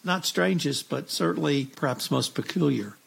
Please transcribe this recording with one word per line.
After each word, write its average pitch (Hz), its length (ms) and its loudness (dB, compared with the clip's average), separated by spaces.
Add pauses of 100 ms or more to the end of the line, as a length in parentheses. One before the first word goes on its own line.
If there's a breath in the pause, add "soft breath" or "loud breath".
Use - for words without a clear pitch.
not 180 200 0
strangest, 180 640 0
but 131 220 -4
certainly 160 540 0
perhaps - 460 -4
most 131 240 0
peculiar. 135 600 0 (120)